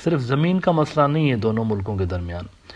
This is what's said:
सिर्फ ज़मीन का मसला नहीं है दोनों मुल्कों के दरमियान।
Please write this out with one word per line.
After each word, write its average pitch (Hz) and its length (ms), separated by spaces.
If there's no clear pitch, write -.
सिर्फ 165 160
ज़मीन 147 400
का 180 120
मसला 151 360
नहीं 147 220
है 127 60
दोनों 110 280
मुल्कों 104 340
के 95 80
दरमियान। 87 420